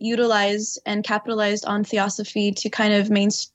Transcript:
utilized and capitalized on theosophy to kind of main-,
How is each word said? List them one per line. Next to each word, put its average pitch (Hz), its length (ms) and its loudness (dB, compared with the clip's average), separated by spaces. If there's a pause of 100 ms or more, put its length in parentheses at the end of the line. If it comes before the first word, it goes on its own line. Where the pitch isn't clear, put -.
utilized 214 840 0
and 208 160 -2
capitalized 214 640 -2
on 208 180 0
theosophy 202 720 -2
to 214 180 -6
kind 214 240 2
of 202 160 2
main-, 202 200 4 (240)